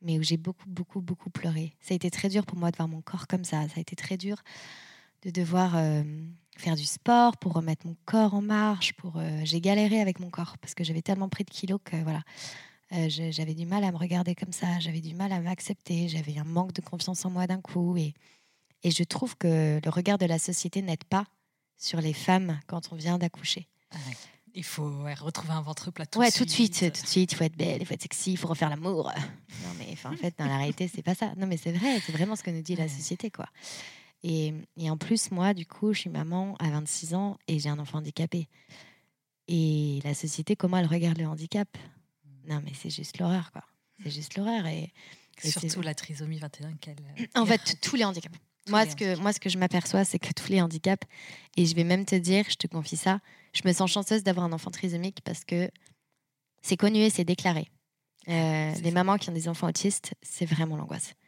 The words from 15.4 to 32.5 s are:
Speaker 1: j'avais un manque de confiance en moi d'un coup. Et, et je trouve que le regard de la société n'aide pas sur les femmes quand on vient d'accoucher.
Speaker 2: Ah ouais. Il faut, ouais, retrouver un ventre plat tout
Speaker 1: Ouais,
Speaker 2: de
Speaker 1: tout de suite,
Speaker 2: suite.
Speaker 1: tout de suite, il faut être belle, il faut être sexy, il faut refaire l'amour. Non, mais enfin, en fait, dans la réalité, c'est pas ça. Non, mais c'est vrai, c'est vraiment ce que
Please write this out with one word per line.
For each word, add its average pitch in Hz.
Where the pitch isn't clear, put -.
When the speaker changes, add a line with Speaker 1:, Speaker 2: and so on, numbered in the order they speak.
Speaker 1:
j'avais 151
un 151
manque 170
de 180
confiance 180
en 185
moi 180
d'un 185
coup. 175
Et, 151
et 175
je 170
trouve -
que 156
le 160
regard 180
de 185
la 165
société 180
n'aide 170
pas 196
sur -
les 156
femmes 180
quand 170
on 170
vient 175
d'accoucher. 170
Speaker 2:
Ah -
ouais. 127
Il 180
faut, 151
ouais, 143
retrouver 160
un 156
ventre 151
plat 160
tout 214
Speaker 1:
Ouais, 240
Speaker 2:
de -
Speaker 1:
tout 247
de 160
suite, 220
Speaker 2:
suite. 170
Speaker 1:
tout -
de -
suite, 185
il -
faut -
être 160
belle, 160
il 175
faut 180
être -
sexy, -
il 180
faut 165
refaire 160
l'amour. 156
Non, -
mais -
enfin, 147
en -
fait, 175
dans 151
la 139
réalité, 147
c'est 165
pas 180
ça. 214
Non, 190
mais 175
c'est 170
vrai, 220
c'est 160
vraiment 185
ce -
que 175